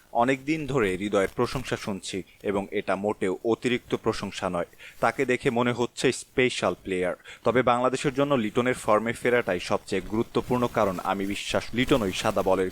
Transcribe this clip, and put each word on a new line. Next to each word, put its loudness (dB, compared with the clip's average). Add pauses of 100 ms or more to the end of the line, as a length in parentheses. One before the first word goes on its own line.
(120)
"অনেক 2
দিন -2
ধরে 2
হৃদয়ের 2
প্রশংসা -2
শুনছি -6 (200)
এবং -2
এটা -2
মোটেও -2
অতিরিক্ত 0
প্রশংসা -4
নয়। -2 (360)
তাকে 2
দেখে 0
মনে 2
হচ্ছে 0
স্পেশাল 0
প্লেয়ার। -2 (300)
তবে 4
বাংলাদেশের 2
জন্য 2
লিটনের 2
ফর্মে 2
ফেরাটাই 0
সবচেয়ে -2
গুরুত্বপূর্ণ, 0
কারণ 0
আমি -2
বিশ্বাস -4 (100)
লিটনই 2
সাদা 0
বলের 2